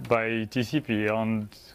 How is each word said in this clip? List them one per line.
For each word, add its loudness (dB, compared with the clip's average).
by 2
T 0
C 0
P. 0
And 0